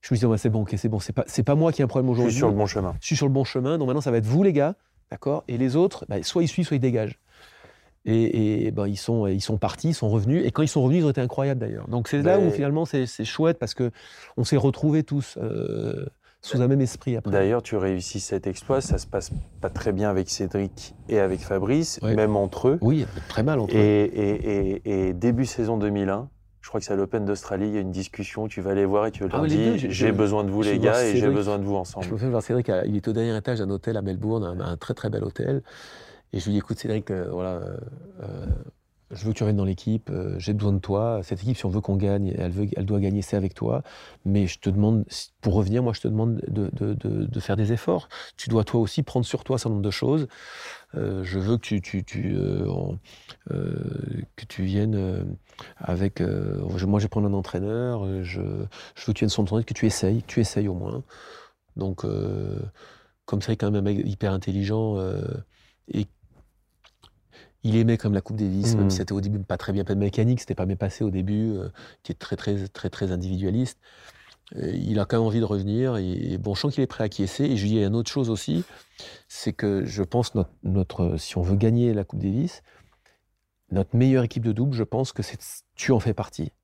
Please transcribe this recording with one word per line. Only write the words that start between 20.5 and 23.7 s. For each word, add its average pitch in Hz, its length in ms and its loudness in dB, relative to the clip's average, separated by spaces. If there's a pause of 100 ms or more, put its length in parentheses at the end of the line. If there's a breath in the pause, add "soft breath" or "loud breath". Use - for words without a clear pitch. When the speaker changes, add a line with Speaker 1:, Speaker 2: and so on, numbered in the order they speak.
Speaker 2:
et 110 100 4
avec 92 220 2
Fabrice, 113 640 0
Speaker 1:
Ouais. 107 120 2
Speaker 2:
même 107 220 4
entre 101 320 2
eux. 156 100 2
Speaker 1:
Oui, 139 260 4 (220)
très - 160 -2
mal 143 160 2
entre 127 160 0